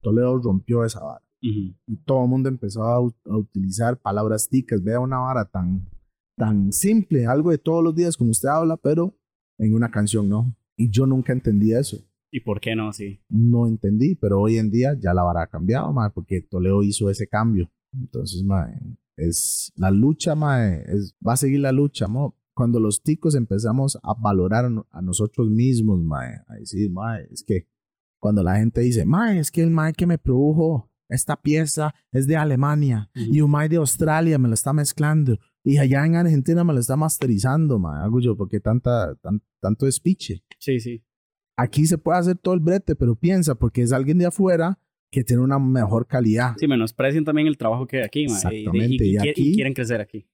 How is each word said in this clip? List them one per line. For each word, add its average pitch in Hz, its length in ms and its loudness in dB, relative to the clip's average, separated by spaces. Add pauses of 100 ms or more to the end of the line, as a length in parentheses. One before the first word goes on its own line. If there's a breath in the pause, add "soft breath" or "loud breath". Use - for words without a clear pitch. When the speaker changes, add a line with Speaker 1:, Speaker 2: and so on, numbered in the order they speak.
Speaker 1:
Toledo 123 400 2
rompió 117 440 0
esa 104 180 -6
vara. - 200 -14 (180)
Speaker 2:
Ujú. 104 320 -4 (140)
Speaker 1:
Y 110 160 -6
todo 135 200 0
el 123 60 2
mundo 131 200 0
empezó 110 340 -6
a 120 180 2
u-, 120 120 0 (120)
a 101 120 -2
utilizar 104 600 -2
palabras 107 520 -2
ticas. 127 340 0
Vea 110 160 -2
una 127 200 -4
vara 127 260 -2
tan, 92 440 -4 (480)
tan 104 340 2
simple, 190 540 2
algo 151 260 2
de 151 60 2
todos 165 260 0
los 160 120 0
días 170 220 0
como 117 140 2
usted 131 180 -2
habla, 160 280 0
pero 165 400 -2 (400)
en 107 160 2
una 117 160 2
canción 104 400 0
no. 113 240 0 (220)
Y 117 140 0
yo 120 180 2
nunca 131 260 0
entendí 110 400 2
eso. 127 240 -2 (340)
Speaker 2:
¿Y 131 100 -8
por 104 180 -4
qué 113 160 -4
no? 107 180 -4
Sí. 101 360 -14
Speaker 1:
No 120 380 2
entendí, 113 480 0
pero 98 240 0
hoy 110 180 2
en 110 120 0
día 127 300 0
ya 90 140 0
la 90 100 2
vara 85 200 0
ha - 40 -6
cambiado, 104 460 -2
mae, 110 180 0
porque 87 300 -6
Toledo 95 420 0
hizo 101 260 0
ese 98 180 -4
cambio. 107 440 0 (200)
Entonces, 92 520 -8
mae, 95 360 -2 (380)
es, - 580 -4
la 92 140 0
lucha, 143 460 2
mae, 135 520 0
es, - 280 -4 (100)
va 113 80 0
a 127 40 0
seguir 139 240 0
la 135 100 0
lucha, 135 360 0
mo. 131 280 -4 (180)
Cuando 120 260 2
los 107 220 0
ticos 156 340 0
empezamos 117 680 0
a 107 100 -4
valorar 107 520 0
a 123 40 -2
no-, 110 220 -4
a 85 100 -14
nosotros 107 480 -2
mismos, 110 540 2
mae, 65 320 -6 (120)
a - 80 -18
decir, 101 360 -6
mae, 104 400 -8
es - 120 -18
que 92 220 -4 (560)
cuando 104 220 2
la 90 140 2
gente 113 240 2
dice, 117 240 2
"Mae, 190 340 2
es 147 100 -2
que 165 140 0
el 165 80 4
mae 160 220 0
que 180 120 -2
me 170 120 2
produjo 151 720 2 (160)
esta - 340 -4
pieza 151 540 0 (160)
es 135 160 0
de 160 80 2
Alemania 143 800 0
Speaker 2:
Ujú. 117 180 -2
Speaker 1:
y 151 80 4
un 147 80 4
mae 147 200 2
de 165 80 2
Australia 156 600 2
me 127 120 2
lo 113 40 2
está 135 200 -2
mezclando 147 640 0 (260)
y 139 140 2
allá 139 280 2
en 165 100 2
Argentina 165 500 2
me 160 80 2
lo 127 60 2
está 131 180 -2
masterizando", 135 840 0
mae, 76 240 -4
hago 110 160 0
yo, 120 180 0
"¿por 95 120 -6
qué 104 100 -4
tanta, 113 560 0
tan-, 101 260 -6 (200)
tanto 107 260 -2
despiche?". 131 560 -4 (160)
Speaker 2:
Sí, 131 200 -4
sí. 117 220 -10 (540)
Speaker 1:
Aquí 139 320 0
se 160 100 0
puede 165 220 0
hacer 180 180 0
todo 180 160 -2
el 185 80 2
brete, 170 340 0
pero 120 200 0
piensa, 165 400 0
porque 123 260 -2
es 117 120 2
alguien 135 240 2
de 175 80 4
afuera 175 540 2 (320)
que 131 140 -2
tiene 123 160 2
una 139 180 2
mejor 120 480 2
calidad. 117 500 2
Speaker 2:
Sí, 156 100 -2
menosprecian 135 580 0
también 151 220 2
el 151 100 0
trabajo 120 300 -2
que 135 100 -6
hay 123 60 0
aquí, 143 240 -2
mae, 110 100 -2
y 92 60 -4
de-, 110 160 -2
Speaker 1:
Exactamente, 107 460 0
Speaker 2:
y, - 20 2
y - 20 2
Speaker 1:
y 101 80 2
Speaker 2:
quiere-, 104 100 2
y - 20 0
Speaker 1:
aquí 143 260 2
Speaker 2:
quieren 135 180 0
crecer 117 280 -4
aquí. 101 320 -12